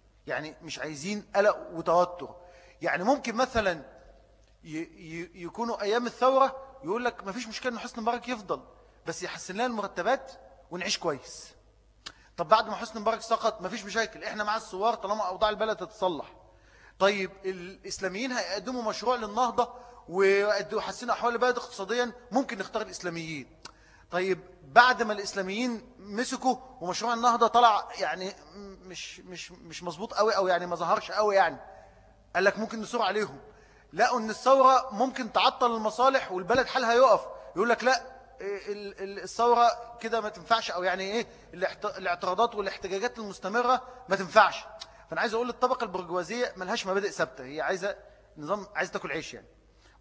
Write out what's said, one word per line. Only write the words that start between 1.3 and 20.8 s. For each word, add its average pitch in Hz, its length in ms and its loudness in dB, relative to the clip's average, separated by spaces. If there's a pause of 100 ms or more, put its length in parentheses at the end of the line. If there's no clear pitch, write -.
قلق 202 360 4
وتوتر. 175 640 0 (480)
يعني 156 220 0
ممكن 247 300 2
مثلًا 208 480 0 (840)
ي-، 156 140 -8
ي-، 165 560 -12
يكونوا 202 480 -6
أيام 226 240 0
الثورة 262 500 4 (280)
يقول 220 200 -2
لك 240 200 -4
ما 196 80 -8
فيش 226 160 -8
مشكلة 240 240 -6
إن 226 60 -10
حسني 233 240 -10
مبارك 240 260 -2
يفضل، 190 340 -6 (440)
بس 165 160 -6
يحسن 175 320 -10
لنا 226 120 0
المرتبات 214 680 -4 (380)
ونعيش 185 280 -4
كويس. - 560 -6 (840)
طب 170 120 -4
بعد 220 200 6
ما 214 60 -6
حسني 220 260 -10
مبارك 214 200 -2
سقط 220 400 -2
ما 180 80 -6
فيش 202 160 -8
مشاكل، 202 400 -4
إحنا 214 200 -6
مع 208 120 0
الثوار 214 380 -2
طالما 202 340 -2
أوضاع 190 220 0
البلد 214 260 -2
تتصلح. 180 580 -4 (640)
طيب 196 320 2 (140)
الإسلاميين 190 880 -6
هيقدموا 214 500 -4
مشروع 220 340 -2
للنهضة 233 580 -2 (340)
ويقدموا، 196 720 2